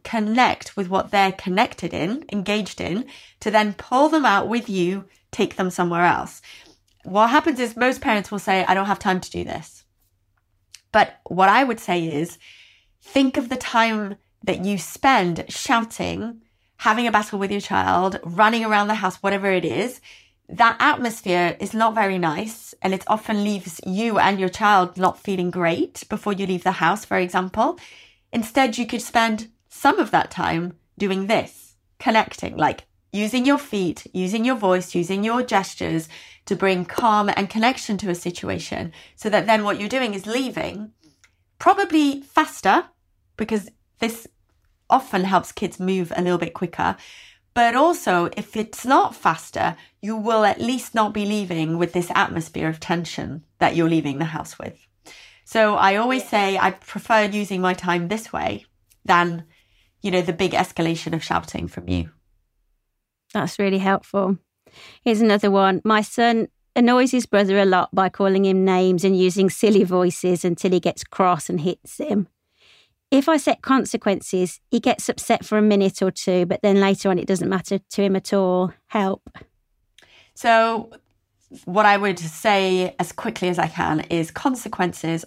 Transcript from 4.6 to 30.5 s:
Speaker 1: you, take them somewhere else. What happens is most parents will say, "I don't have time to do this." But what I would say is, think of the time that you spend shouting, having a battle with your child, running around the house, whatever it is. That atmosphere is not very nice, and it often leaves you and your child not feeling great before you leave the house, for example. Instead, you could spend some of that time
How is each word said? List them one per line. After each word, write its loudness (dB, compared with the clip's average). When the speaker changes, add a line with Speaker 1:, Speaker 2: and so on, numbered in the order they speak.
Speaker 1:
you, -2
take -2
them -2
somewhere 0
else. 0
What 4
happens 2
is -4
most 0
parents 0
will -4
say, 0
"I 4
don't 0
have -2
time 0
to -16
do -6
this." -14
But 2
what 2
I 6
would -4
say -2
is, -4
think 2
of -4
the -6
time -2
that -4
you -2
spend 0
shouting, -4
having 2
a -2
battle 0
with -2
your -4
child, 0
running 0
around 0
the 0
house, -4
whatever 0
it 0
is. -4
That 4
atmosphere 0
is -8
not 2
very 0
nice, -4
and 0
it -6
often -2
leaves -6
you -2
and 0
your 0
child 2
not 0
feeling -4
great -2
before -4
you -4
leave -4
the 0
house, 0
for -2
example. -2
Instead, 0
you -2
could -6
spend 0
some 0
of 0
that 0
time -4